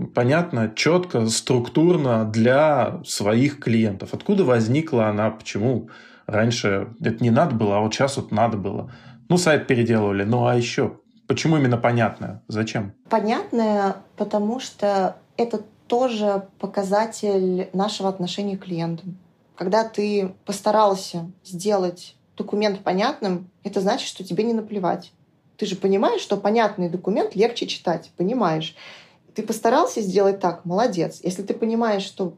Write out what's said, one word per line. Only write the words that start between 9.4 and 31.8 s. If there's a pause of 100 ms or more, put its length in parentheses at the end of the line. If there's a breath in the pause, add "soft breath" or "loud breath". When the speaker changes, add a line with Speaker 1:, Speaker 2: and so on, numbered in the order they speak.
Speaker 1:
переделывали.
Ну,
а
ещё (260)
почему
именно
понятное?
Зачем? (180)
Speaker 2:
Понятное, (200)
потому
что (200)
это (280)
тоже (120)
показатель
нашего
отношения
к
клиентам. (380)
Когда
ты (140)
постарался (140)
сделать (200)
документ
понятным, (140)
это
значит,
что
тебе
не
наплевать. (440)
Ты
же
понимаешь,
что
понятный
документ
легче
читать,
понимаешь? (600 loud breath)
Ты
постарался
сделать
так,
молодец.
Если
ты
понимаешь,